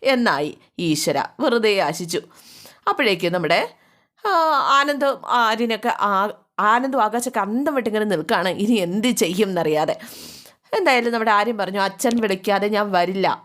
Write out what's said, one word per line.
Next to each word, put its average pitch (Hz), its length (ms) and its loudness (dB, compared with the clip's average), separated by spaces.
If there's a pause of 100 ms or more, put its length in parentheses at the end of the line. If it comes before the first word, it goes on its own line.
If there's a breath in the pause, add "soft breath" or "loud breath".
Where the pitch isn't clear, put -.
(120)
എന്നായി. 175 380 0 (380 soft breath)
ഈശ്വര, 147 300 0 (240)
വെറുതെ 233 300 2 (140)
ആശിച്ചു. 170 340 -6 (720 loud breath)
അപ്പോഴേക്കും 196 460 0
നമ്മുടെ, 165 220 2 (720 soft breath)
ആ, - 20 0 (460)
ആനന്ദ് 285 320 0 (320)
ആര്യനൊക്കെ 226 520 0 (160)
ആ-, 202 220 0 (420)
ആനന്ദും 254 340 2
ആകാശൊക്കെ 233 400 -2
അന്തം 277 320 -2
വിട്ടിങ്ങനെ 214 340 0
നിൽക്കുകയാണ്, 175 400 0 (120)
ഇനി 233 120 4 (100)
എന്ത് 202 220 0 (140)
ചെയ്യും 190 300 0
എന്നറിയാതെ. 156 440 0 (800 loud breath)
എന്തായാലും 247 380 2
നമ്മുടെ 220 220 2
ആര്യൻ 220 240 0
പറഞ്ഞു, 190 260 -2
"അച്ഛൻ 233 260 -2 (100)
വിളിക്കാതെ 196 520 0
ഞാൻ 208 100 0 (100)
വരില്ല." 180 300 0 (180)